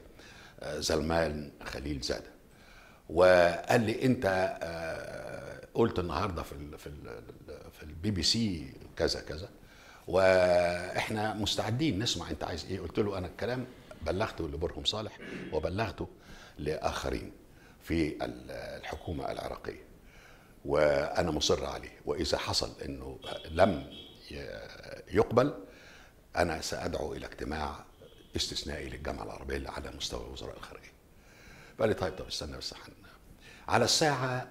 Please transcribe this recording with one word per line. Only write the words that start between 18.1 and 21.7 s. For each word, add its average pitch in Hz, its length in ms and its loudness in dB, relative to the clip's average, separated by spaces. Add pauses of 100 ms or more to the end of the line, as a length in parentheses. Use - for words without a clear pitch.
ال-، 64 260 -10
الحكومة 67 800 -6
العراقية، - 520 -8 (840)
وأنا 73 680 4
مصر 76 340 2
عليه، - 400 -8